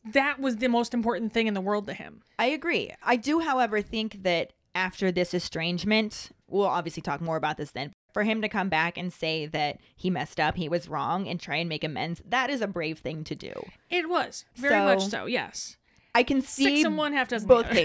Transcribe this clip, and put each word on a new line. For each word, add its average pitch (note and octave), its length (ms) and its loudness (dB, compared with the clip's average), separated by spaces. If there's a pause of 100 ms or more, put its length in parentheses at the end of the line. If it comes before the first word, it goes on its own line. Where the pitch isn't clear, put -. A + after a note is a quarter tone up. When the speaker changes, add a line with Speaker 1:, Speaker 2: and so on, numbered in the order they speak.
Speaker 1:
That C4+ 340 2
was C4 180 0
the B3+ 120 0
most A#3 240 2
important A3+ 380 0
thing A3+ 160 2
in G#3 60 0
the F#3+ 80 0
world G#3 260 0
to F#3+ 60 -8
him. - 300 -16 (160)
Speaker 2:
I A3+ 80 4
agree. C#4+ 440 0 (120)
I B3 140 2
do, C#4+ 240 2
however, B3 400 2
think G#3+ 420 -6
that E3+ 300 0 (200)
after F#3 380 0
this F3+ 220 0
estrangement, F3+ 1000 0 (160)
we'll G3 180 2
obviously E3 360 -2
talk D3 200 -4
more E3 160 -2
about D3+ 200 -2
this D3 140 -8
then, C#3 220 -8 (200)
for G#3 100 0
him A3 180 2
to G#3 80 -2
come F#3+ 200 0
back E3 280 2
and F3+ 160 -4
say D#3+ 340 -2
that D3+ 320 -2 (160)
he F3+ 140 -2
messed D3 300 -2
up, D#3 160 2
he E3 140 -4
was E3+ 200 -2
wrong, D#3 380 -2
and D#3+ 120 -6
try D3 180 -6
and E3+ 120 -2
make D3+ 140 -6
amends, D#3+ 420 -6
that B3+ 240 0
is C4+ 120 -2
a G3+ 60 -2
brave D#3+ 320 -4
thing D#3 260 -8
to - 100 -6
do. - 180 -12 (360)
Speaker 1:
It E4+ 200 -2
was. - 360 -2 (100)
Very B3+ 180 2
Speaker 2:
So, G3+ 120 4
Speaker 1:
much G3 260 4
so, - 140 -6
yes. - 520 -6 (380)
Speaker 2:
I A#3+ 60 6
can C4 200 2
Speaker 1:
Six - 120 -6
Speaker 2:
see C#4+ 300 4
Speaker 1:
and D4+ 120 2
one, D4+ 180 -2
half C4 160 0
dozen A3 180 -4
Speaker 2:
both A#3 240 8
Speaker 1:
the G3 140 6